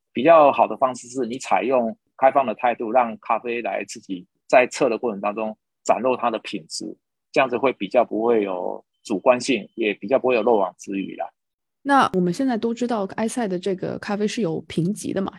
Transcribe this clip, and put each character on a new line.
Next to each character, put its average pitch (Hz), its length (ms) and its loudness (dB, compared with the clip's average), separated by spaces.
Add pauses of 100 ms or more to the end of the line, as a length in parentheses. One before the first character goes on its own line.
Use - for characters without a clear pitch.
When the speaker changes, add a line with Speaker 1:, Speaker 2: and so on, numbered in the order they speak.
(120)
Speaker 1:
比 120 100 -4
较 151 300 8
好 113 160 2
的 107 80 -6
方 127 180 0
式 123 140 -18
是 123 180 -4
你 123 120 -8
采 98 260 -2
用 120 320 0 (200)
开 135 140 4
放 135 160 2
的 107 80 -2
态 120 180 0
度， 113 200 -4
让 117 260 2
咖 - 180 -2
啡 120 240 -6
来 104 280 -6
自 - 100 -14
己 92 260 -10 (220)
在 127 220 6
测 143 200 0
的 113 80 0
过 117 140 -4
程 98 100 -6
当 104 140 -2
中 110 240 -6 (240)
展 - 180 2
露 127 160 2
它 120 140 0
的 110 80 -2
品 - 300 -10
质， 90 280 -10 (360)
这 151 80 2
样 131 100 2
子 120 80 0
会 123 140 2
比 92 160 -8
较 120 160 4
不 107 180 -4
会 113 220 2
有 98 400 -6 (180)
主 101 160 -4
观 123 220 4
性， 113 340 -2
也 110 180 -2
比 98 140 -10
较 127 100 2
不 127 120 0
会 127 80 2
有 107 80 2
漏 117 120 4
网 92 220 0
之 98 180 -8
鱼 87 200 -6
啦。 82 120 -8 (540)
Speaker 2:
那 277 320 4
我 185 60 0
们 175 120 2
现 269 140 -2
在 247 100 0
都 233 160 -2
知 240 140 -4
道 226 180 -2 (120)
埃 220 100 -2
塞 226 220 -4
的 180 100 -4
这 190 160 -2
个 160 240 -6
咖 202 180 -6
啡 208 80 -2
是 214 160 -2
有 160 280 -2
评 175 260 -2
级 - 180 -6
的 190 80 -4
嘛， 196 180 -4